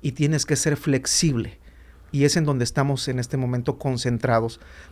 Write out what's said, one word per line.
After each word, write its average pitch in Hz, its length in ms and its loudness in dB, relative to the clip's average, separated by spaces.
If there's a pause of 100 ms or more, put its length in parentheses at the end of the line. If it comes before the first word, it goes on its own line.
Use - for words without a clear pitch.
y 135 100 -2
tienes 151 340 0
que 147 100 2
ser 147 200 0
flexible. 131 800 0 (540)
Y 143 140 2
es 143 100 2
en 165 80 2
donde 139 180 0
estamos 139 460 -2
en 127 100 -2
este 123 180 -4
momento 123 400 -2
concentrados, 120 840 0 (320)